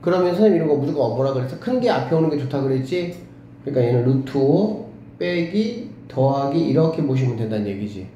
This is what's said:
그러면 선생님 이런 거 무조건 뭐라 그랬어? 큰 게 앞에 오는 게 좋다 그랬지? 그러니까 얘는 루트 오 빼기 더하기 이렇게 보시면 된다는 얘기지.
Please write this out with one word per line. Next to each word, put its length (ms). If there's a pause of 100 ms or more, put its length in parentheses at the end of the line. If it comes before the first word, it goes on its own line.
그러면 300
선생님 240
이런 120
거 60
무조건 400
뭐라 180
그랬어? 280
큰 200
게 80
앞에 260
오는 140
게 80
좋다 240
그랬지? 540 (500)
그러니까 220
얘는 180
루트 320
오 520 (300)
빼기 720 (180)
더하기 580
이렇게 360
보시면 340
된다는 320
얘기지. 480